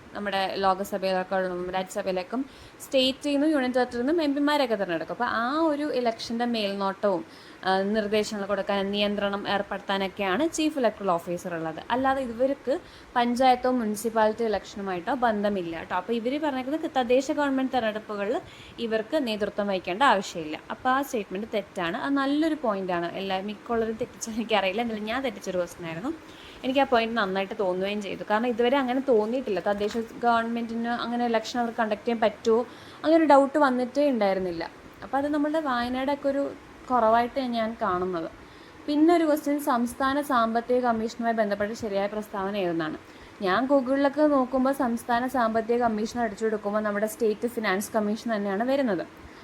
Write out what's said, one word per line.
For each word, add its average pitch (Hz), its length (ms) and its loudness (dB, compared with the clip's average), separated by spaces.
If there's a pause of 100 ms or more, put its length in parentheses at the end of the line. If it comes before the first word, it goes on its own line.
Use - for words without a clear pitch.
(140)
നമ്മുടെ 196 420 -2
ലോകസഭയിലൊക്കെ 190 800 0
ഉള്ള, 180 360 -2
രാജ്യസഭയിലൊക്കെ 185 640 -4 (460)
സ്റ്റേറ്റിൽ 269 500 2
നിന്നും 285 200 4
യൂണിയൻ 254 180 0
ടെറിട്ടറിയിൽ 247 280 0
നിന്നും 311 240 2
എം 277 120 2
പിമാരെയൊക്കെ 285 400 2
തിരഞ്ഞെടുക്കും. 175 380 -2
അപ്പോൾ 240 160 -2 (120)
ആ 269 180 0 (120)
ഒരു 285 280 -2
ഇലക്ഷൻ്റെ 233 460 -2
മേൽനോട്ടവും, 196 800 0 (400)
ആ, 190 160 2 (140)
നിർദ്ദേശങ്ങൾ 208 500 0
കൊടുക്കാൻ, 196 460 0
നിയന്ത്രണം 202 640 0
ഏർപ്പെടുത്താനൊക്കെയാണ് 196 1000 -2
ചീഫ് 302 260 0
ഇലക്ടറൽ 208 320 0
ഓഫീസർ 175 420 -2
ഉള്ളത്. 160 280 -6 (100)
അല്ലാതെ 269 300 2
ഇവർക്ക് 262 580 -2 (360)
പഞ്ചായത്തോ 247 560 4
മുനിസിപ്പാലിറ്റി 220 720 0
ഇലക്ഷനുമായിട്ടോ 196 680 -4
ബന്ധമില്ല 208 640 0
കേട്ടോ. 185 160 -6
അപ്പോൾ 180 180 -2
ഇവർ 247 300 -2
പറഞ്ഞേക്കുന്നത് 285 540 -2
തദ്ദേശ 254 340 2
ഗവൺമെന്റ് 269 420 0
തിരഞ്ഞെടുപ്പുകളിൽ 214 680 -2 (380)
ഇവർക്ക് 226 480 -2
നേതൃത്വം 202 400 -2
വഹിക്കേണ്ട 190 360 0
ആവശ്യമില്ല. 190 560 2 (120)
അപ്പോൾ 254 180 -4
ആ 262 120 2
സ്റ്റേറ്റ്മെന്റ് 214 520 -6
തെറ്റാണ്. 185 440 -4
അത് 277 160 -2
നല്ലൊരു 294 480 2
പോയിന്റാണ്. 185 580 -2
എല്ലാ 190 220 -2
മിക്കുള്ളവരും 220 600 -4
തെറ്റിച്ചാൽ - 320 -8
എനിക്കറിയില്ല, 202 480 0
എന്നാലും 220 240 -4
ഞാൻ 233 180 -4
തെറ്റിച്ചൊരു 202 340 -4
ക്വസ്റ്റ്യൻ 175 280 -6
ആയിരുന്നു. 165 200 -8 (580)
എനിക്ക് 262 160 0
ആ 277 40 6
പോയിന്റ് 233 340 2
നന്നായിട്ട് 196 420 -2
തോന്നുകയും 196 420 0
ചെയ്തു. 185 280 -8
കാരണം 220 180 2
ഇതുവരെ 240 300 4
അങ്ങനെ 262 300 0
തോന്നിയിട്ടില്ല, 226 520 2
തദ്ദേശ 208 380 0 (260)
ഗവൺമെന്റിന് 233 640 0 (160)
അങ്ങനെ 240 200 -2
ഇലക്ഷൻ 226 340 0
അവർക്ക് 233 180 -2
കണ്ടക്ട് 220 240 -2
ചെയ്യാൻ 233 180 -2
പറ്റുമോ, 220 400 2 (440)
അങ്ങനെ 320 180 6
ഒരു 311 100 4
ഡൗട്ട് 277 260 8
വന്നിട്ടേ 262 520 2
ഉണ്ടായിരുന്നില്ല. 190 600 0 (340)
അപ്പോൾ 208 140 -2
അത് 277 160 0
നമ്മളുടെ 302 260 2
വായനയുടെയൊക്കെ 262 680 -2
ഒരു 277 220 0 (380)
കുറവായിട്ട് 240 500 4
ഞാൻ 233 420 -2
കാണുന്നത്. 180 480 0 (580)
പിന്നെ 302 300 6
ഒരു 330 120 4
ക്വസ്റ്റ്യൻ, 294 300 0
സംസ്ഥാന 269 640 0
സാമ്പത്തിക 233 580 2
കമ്മീഷനുമായി 233 640 0
ബന്ധപ്പെട്ട 208 320 0
ശരിയായ 196 340 -2
പ്രസ്താവന 208 500 -4
ഏതെന്നാണ്. 165 400 -2 (440)
ഞാൻ 202 260 2
Google-ിലൊക്കെ 277 540 2
നോക്കുമ്പോൾ 262 500 2
സംസ്ഥാന 240 560 0
സാമ്പത്തിക 226 500 0
കമ്മീഷൻ 233 420 0
അടിച്ചു 220 260 -2
കൊടുക്കുമ്പോൾ 208 340 0
നമ്മുടെ 208 280 0
സ്റ്റേറ്റ് 214 400 0
ഫിനാൻസ് 208 480 -2
കമ്മീഷൻ 220 400 0
തന്നെയാണ് 202 280 0
വരുന്നത്. 254 420 2 (380)